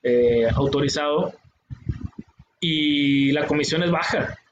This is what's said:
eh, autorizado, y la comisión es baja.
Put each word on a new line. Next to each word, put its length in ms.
eh, 540
autorizado, 760
y 760
la 120
comisión 380
es 80
baja. 460